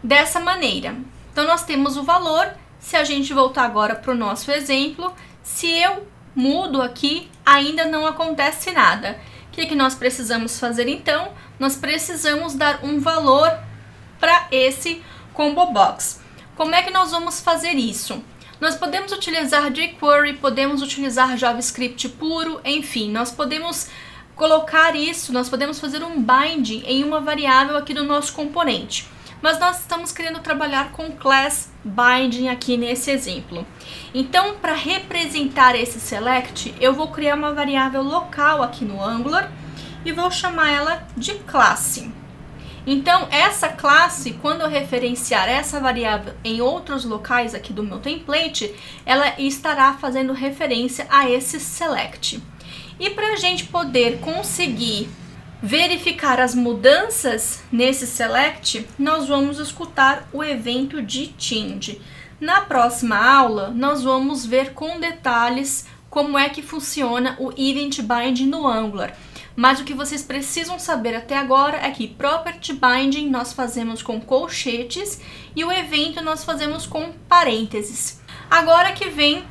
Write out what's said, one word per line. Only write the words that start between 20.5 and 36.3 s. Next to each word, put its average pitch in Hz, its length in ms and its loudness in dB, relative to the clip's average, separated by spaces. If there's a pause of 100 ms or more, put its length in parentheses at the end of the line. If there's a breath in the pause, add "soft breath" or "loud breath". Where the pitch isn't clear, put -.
utilizar 254 560 0
JavaScript 247 720 -2
puro, 320 560 -4
enfim, 254 460 -2
nós 233 200 -2
podemos 311 560 -4 (480 loud breath)
colocar 311 600 4
isso, 311 360 -2
nós 247 160 0
podemos 277 320 -2
fazer 302 240 -6
um 339 180 -2
binding 254 640 2
em 269 180 2
uma 302 180 0
variável 285 560 4
aqui 294 160 -4
do 285 100 -2
nosso 285 300 0
componente. 294 760 -2 (340 loud breath)
Mas 320 180 2
nós 349 200 2
estamos 339 320 -6
querendo 330 280 -6
trabalhar 285 520 -2
com 320 220 -10
class 269 580 2 (120)
binding 247 680 2
aqui 247 280 -2
nesse 240 320 -2
exemplo. 180 560 -4 (480 loud breath)
Então, 370 440 0
pra 320 160 -2
representar 302 1040 2
esse 233 240 -2
select, 247 800 -2